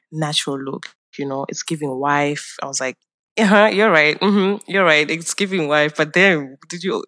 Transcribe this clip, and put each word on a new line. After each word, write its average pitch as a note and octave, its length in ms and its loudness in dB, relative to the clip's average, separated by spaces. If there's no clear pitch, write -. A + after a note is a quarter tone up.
Natural D3+ 480 -4
look, C3+ 340 -12
you C#3+ 80 -6
know, C#3 220 -6
it's - 140 -10
giving D3 360 -6
wife." C#3+ 640 -2
I - 40 -10
was C#3 140 -8
like, B2+ 160 -6
"Uh-huh, G#3+ 340 6
you're G#3 180 2
right. D3+ 300 4
Mm-hmm, G3+ 500 0
you're F#3+ 140 2
right. D3+ 260 4
It's E3 240 -6
giving F#3 340 -2
wife. D3+ 280 0
But D3+ 160 -2
then D#3 460 2
did E3+ 160 -12
you - 240 -4